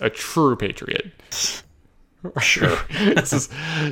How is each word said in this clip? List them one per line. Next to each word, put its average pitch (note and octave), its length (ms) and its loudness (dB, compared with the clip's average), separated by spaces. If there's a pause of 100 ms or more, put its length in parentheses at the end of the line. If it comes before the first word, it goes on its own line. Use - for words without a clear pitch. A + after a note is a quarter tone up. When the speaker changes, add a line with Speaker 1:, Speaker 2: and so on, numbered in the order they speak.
Speaker 1:
A A#2 80 2
true C#3+ 460 2
patriot. - 560 -4 (1300)
Speaker 2:
Sure. - 420 2
Speaker 1:
<laughs> - 60 -8
This - 440 2
is - 160 0 (420)